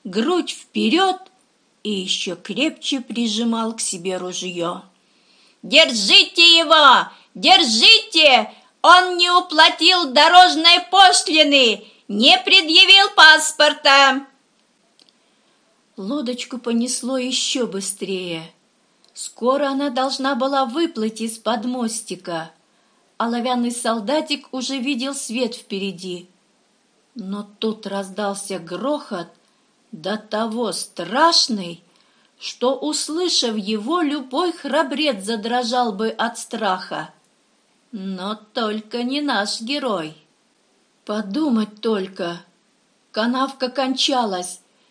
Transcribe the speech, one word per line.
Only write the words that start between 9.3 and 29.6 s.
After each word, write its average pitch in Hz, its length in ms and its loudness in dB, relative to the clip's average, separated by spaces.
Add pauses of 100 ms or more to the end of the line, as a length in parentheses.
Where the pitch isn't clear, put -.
уплатил 339 840 2
дорожной 339 680 6 (100)
пошлины! 311 960 4 (200)
Не 254 380 4
предъявил 381 720 6
паспорта!» 294 1120 4 (1700)
Лодочку 247 640 -8
понесло 233 580 -4
еще 254 500 -4
быстрее. 180 880 -8 (600)
Скоро 269 540 -4
она 277 220 -4
должна 269 440 -4
была 269 300 -2
выплыть 233 560 -4
из-под 226 440 -6
мостика. 196 840 -8 (680)
Оловянный 240 520 -2
солдатик 247 840 -4
уже 262 260 -8
видел 269 360 -6
свет 233 400 -6
впереди. 185 760 -10 (840)
Но 202 320 -10 (120)
тут 220 280 -6
раздался 196 720 -8
грохот, 180 720 -8 (640)